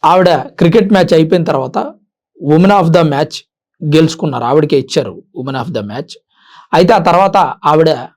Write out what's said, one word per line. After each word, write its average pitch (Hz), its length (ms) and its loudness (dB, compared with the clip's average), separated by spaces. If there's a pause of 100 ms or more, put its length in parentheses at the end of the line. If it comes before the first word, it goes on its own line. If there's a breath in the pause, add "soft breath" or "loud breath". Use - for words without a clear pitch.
ఆవిడ 180 240 4
క్రికెట్ 170 640 0
మ్యాచ్ 185 220 2
అయిపోయిన 165 300 0
తర్వాత 165 500 -6 (500)
woman 160 260 2
of 196 180 2
the 165 160 2
match 147 320 -4 (600)
గెలుచుకున్నారు, 151 480 -2
ఆవిడకే 151 360 0
ఇచ్చారు 127 440 -6 (160)
woman 131 220 -8
of 113 60 -10
the 113 160 -8
match. 110 280 -12 (640 soft breath)
అయితే 180 200 4
ఆ 214 40 2
తర్వాత 185 400 2 (280)
ఆవిడ 156 240 2 (260)